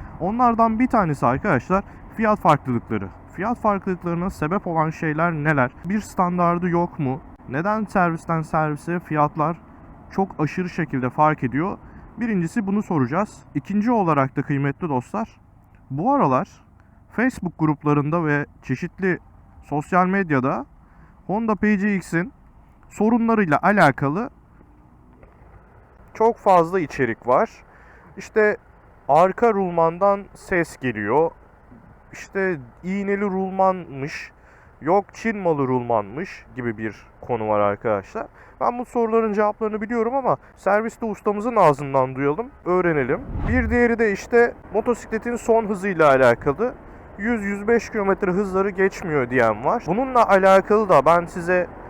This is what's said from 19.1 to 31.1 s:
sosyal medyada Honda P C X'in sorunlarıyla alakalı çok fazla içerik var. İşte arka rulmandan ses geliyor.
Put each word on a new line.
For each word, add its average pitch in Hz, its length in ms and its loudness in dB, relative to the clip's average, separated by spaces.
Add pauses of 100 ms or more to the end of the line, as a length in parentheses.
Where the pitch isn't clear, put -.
sosyal 180 440 0
medyada 175 600 0 (600)
Honda 220 300 -2
P 214 220 2
C 202 160 0
X'in 175 380 -4 (560)
sorunlarıyla 220 760 2
alakalı 175 680 2 (1800)
çok 226 220 2
fazla 180 440 4
içerik 127 460 -4
var. 139 240 2 (680)
İşte 208 400 0 (520)
arka 185 460 4
rulmandan 180 720 0 (100)
ses - 420 -4
geliyor. 120 540 0 (840)